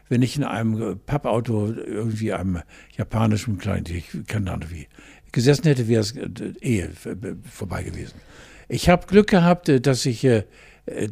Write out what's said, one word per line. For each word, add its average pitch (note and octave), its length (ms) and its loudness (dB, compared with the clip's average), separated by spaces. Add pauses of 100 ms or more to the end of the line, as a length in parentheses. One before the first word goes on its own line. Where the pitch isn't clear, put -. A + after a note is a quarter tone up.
Wenn B2 140 2
ich B2+ 160 0
in C#3+ 60 0
einem, A2 380 -2
äh, G2 140 -4
Pappauto, A#2 760 -2
irgendwie G#2+ 600 -4
einem F2+ 280 -2 (360)
japanischen G#2+ 600 0
kleinen, F#2 300 -4
ich E2+ 180 -8 (220)
keine G2+ 260 -4
Ahnung D#2+ 180 -8
wie, D#2+ 160 -14 (440)
gesessen C3+ 320 4
hätte, B2+ 240 2
wäre A2+ 140 4
es, G#2+ 140 -4
äh, B2 100 -8 (360)
eh G2 260 0
v-, - 280 -12 (340)
vorbei F2 340 -10
gewesen. - 300 -12 (560)
Ich - 200 0
hab F3 180 4
Glück G3+ 200 6
gehabt, F3 420 4
äh, C3 120 6
dass C3+ 240 0
ich, B2 180 -2
äh, A#2 200 4 (420)
äh, - 260 -4